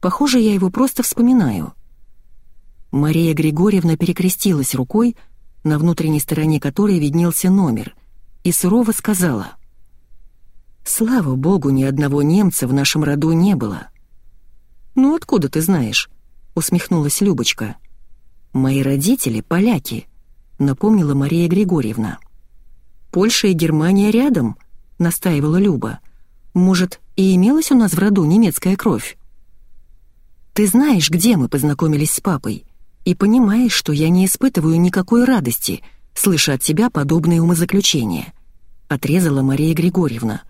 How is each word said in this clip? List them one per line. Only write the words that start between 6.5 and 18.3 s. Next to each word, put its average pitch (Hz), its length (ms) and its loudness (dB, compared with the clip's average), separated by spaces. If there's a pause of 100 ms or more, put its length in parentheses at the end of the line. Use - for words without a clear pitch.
которой 185 400 0
виднелся 165 500 0
номер, 147 460 -2 (480)
и 175 80 0
сурово 220 400 0
сказала: 175 600 -4 (1300)
«Слава 220 480 0
богу, 139 360 0
ни 135 120 2
одного 139 400 0
немца 165 460 2
в 127 40 0
нашем 139 300 0
роду 147 300 0
не 175 240 2
было». 104 320 -6 (1040)
«Ну 269 220 2
откуда 190 320 -2
ты 156 120 -4
знаешь?» — 160 480 -2 (460)
усмехнулась 170 680 -2
Любочка. 123 560 -2 (760)